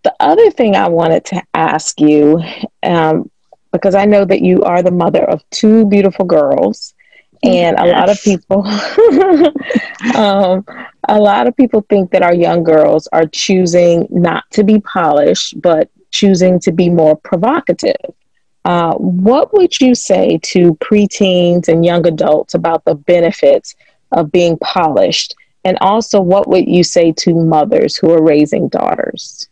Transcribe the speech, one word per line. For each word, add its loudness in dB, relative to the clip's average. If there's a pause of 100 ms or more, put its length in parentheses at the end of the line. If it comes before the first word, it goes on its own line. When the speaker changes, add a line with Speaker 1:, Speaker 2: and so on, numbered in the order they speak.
Speaker 1:
the -2
other 2
thing 0
I 0
wanted 0
to -8 (120)
ask -4
you, 2 (420)
um, -2 (420)
because -2
I 2
know 4
that -2
you 2
are 0
the 0
mother 0
of -4
two 2
beautiful 0
girls, -2 (500)
and 0
a 0
lot 2
of 0
Speaker 2:
Yes. -18
Speaker 1:
people, -2
<laughs> 0
um, 0 (420)
a 4
lot 2
of -2
people 0
think 0
that 2
our 2
young 0
girls 2
are 0
choosing 0
not -2
to 0
be 2
polished, -2
but 0 (220)
choosing 2
to -2
be 0
more 2
provocative. -4 (520)
Uh, 0
what 0
would 0
you 4
say 0
to 2
preteens 0
and 2
young 0
adults -2
about -2
the 0
benefits 0 (360)
of -2
being 0
polished? -2 (300)
And -2
also, 0
what 0
would 0
you 2
say 2
to 0
mothers 0
who 0
are 2
raising 0
daughters? -8